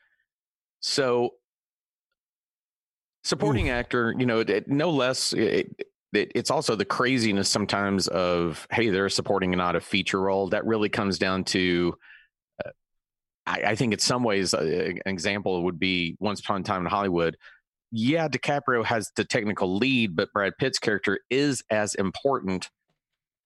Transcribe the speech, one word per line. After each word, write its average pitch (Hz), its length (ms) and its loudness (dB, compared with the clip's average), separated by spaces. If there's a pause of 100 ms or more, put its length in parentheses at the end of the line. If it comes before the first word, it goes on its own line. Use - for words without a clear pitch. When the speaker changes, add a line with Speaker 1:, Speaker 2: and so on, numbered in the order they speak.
(800)
Speaker 1:
So, 123 520 2 (1900)
supporting 139 440 0
Speaker 2:
Oof. 131 60 0
Speaker 1:
actor, 120 440 0
you 127 80 2
know, 113 140 2
it, 110 100 0
it, 101 180 0
no 147 220 0
less, 131 440 0
it, - 420 0 (380)
it, 101 220 0
it's 117 160 -2
also 135 240 0
the 98 100 -2
craziness 113 640 0
sometimes 98 580 0
of, 87 640 0
hey, 117 180 2
they're 95 200 2
supporting 92 440 0
and 90 60 0
not 87 160 0
a 82 60 0
feature 95 400 -2
role. 98 280 0
That 104 160 -2
really 104 240 0
comes 98 300 -2
down 95 260 0
to, 87 500 2 (720)
uh, - 40 -12 (760)
I, 90 220 -4
I 110 80 2
think 113 180 2
in 95 60 -2
some 123 240 2
ways, 98 300 2
uh, - 60 2
an 82 460 0
example 95 580 -2
would 87 160 -2
be 90 400 0
Once 101 200 -2
Upon 98 220 -2
a - 20 -6
Time 95 220 -2
in 82 60 -2
Hollywood. 87 460 0 (540)
Yeah, 139 360 0
DiCaprio 131 580 -2
has 110 300 -2
the 104 100 0
technical 101 520 0
lead, 117 380 2
but 98 180 -2
Brad 98 260 0
Pitt's 131 200 0
character 101 400 0 (100)
is 135 400 0
as 107 260 0
important 95 760 -2 (760)